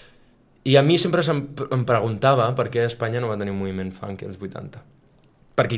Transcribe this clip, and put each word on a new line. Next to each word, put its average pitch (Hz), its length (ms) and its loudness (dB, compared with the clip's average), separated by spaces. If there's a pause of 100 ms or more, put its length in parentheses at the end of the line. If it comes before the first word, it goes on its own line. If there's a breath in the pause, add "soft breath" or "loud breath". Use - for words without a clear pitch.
(640 loud breath)
I 135 120 8
a 139 60 8
mi 165 140 4
sempre 170 260 2
se'm, 143 240 -2 (240)
em 127 120 0
preguntava 113 720 2
per 117 160 -2
què 120 140 0
Espanya 117 340 -4
no 120 80 -4
va 107 100 -2
tenir 101 140 -4
un 98 80 -4
moviment 95 320 -4
funky 98 340 -10
als 95 140 -12
vuitanta. - 400 -12 (800)
Perquè 117 200 0